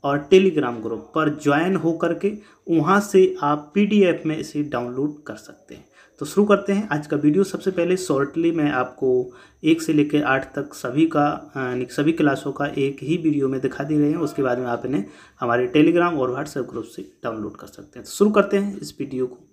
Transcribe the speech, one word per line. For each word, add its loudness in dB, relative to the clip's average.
और -2
Telegram 4
group -8
पर 0
ज्वाइन 2
हो 0
करके -2
वहाँ 4
से 4
आप -2
पीडीएफ़ 2
में -4
इसे -6
download -4
कर -12
सकते -20
हैं। -20
तो -8
शुरू 2
करते 2
हैं -2
आज -2
का -2
video। 4
सबसे -4
पहले 0
shortly 0
मैं 0
आपको 0
एक 4
से -2
लेकर 2
आठ -2
तक -8
सभी 0
का, -2
यानी -4
सभी 0
क्लासों 0
का -4
एक -2
ही -2
video 0
में -2
दिखा -4
दे 0
रहे 4
हैं। -2
उसके -2
बाद 0
में -4
आप -4
इन्हें -2
हमारे 0
Telegram 4
और 0
WhatsApp -8
group -10
से -18
download -8
कर -20
सकते -20
हैं। -16
तो -18
शुरू 4
करते 2
हैं -4
इस -14
video -4
को। -12